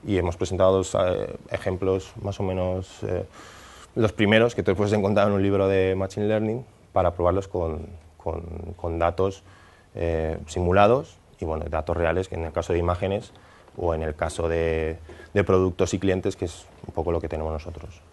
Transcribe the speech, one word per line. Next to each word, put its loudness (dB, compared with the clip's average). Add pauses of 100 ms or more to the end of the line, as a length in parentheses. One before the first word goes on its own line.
y 0
hemos 0
presentado 2
dos, 0
eh, 0 (160)
ejemplos -2 (100)
más -6
o -4
menos, -4
eh, -4 (720)
los 2
primeros 4
que -2
te 2
puedes 2
encontrar 4
en 2
un 2
libro 4
de 2
Machine -4
Learning 0 (280)
para 2
probarlos 2
con, -4 (300)
con, -8 (340)
con -6
datos, 0 (540)
eh, -2
simulados 4 (240)
y, -6
bueno, -4
datos -2
reales, 0
que -10
en -4
el -8
caso -2
de 2
imágenes -2 (440)
o -2
en -4
el -4
caso -4
de, 0 (360)
de 4
productos 4
y 0
clientes, 0
que -4
es -10 (220)
un -16
poco -2
lo 0
que -8
tenemos -4
nosotros. -12 (120)